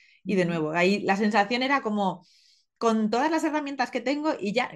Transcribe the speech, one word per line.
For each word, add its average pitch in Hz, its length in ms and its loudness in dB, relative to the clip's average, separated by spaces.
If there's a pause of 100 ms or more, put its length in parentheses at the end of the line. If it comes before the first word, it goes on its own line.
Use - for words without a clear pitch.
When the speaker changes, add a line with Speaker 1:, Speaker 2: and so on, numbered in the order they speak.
(260)
Speaker 1:
Y 196 100 0
de 180 100 4
Speaker 2:
Ujú. 170 40 -2
Speaker 1:
nuevo, 156 240 -2
ahí 180 280 2
la 190 160 0
sensación 214 460 2
era 269 180 0
como, 202 440 -2 (520)
con 220 320 2
todas 254 220 2
las 320 120 0
herramientas 277 480 -2
que 240 100 -4
tengo 294 380 -2
y 202 140 -4
ya, 247 220 -2